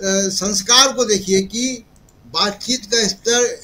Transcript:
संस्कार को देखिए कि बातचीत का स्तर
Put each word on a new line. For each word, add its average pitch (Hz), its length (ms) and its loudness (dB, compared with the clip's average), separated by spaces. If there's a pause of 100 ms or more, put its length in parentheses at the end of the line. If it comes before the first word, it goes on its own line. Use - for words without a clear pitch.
(280)
संस्कार 208 640 2
को 247 120 0
देखिए 190 380 2
कि 240 420 -6 (420)
बातचीत 240 600 -4
का 226 220 0
स्तर 233 560 0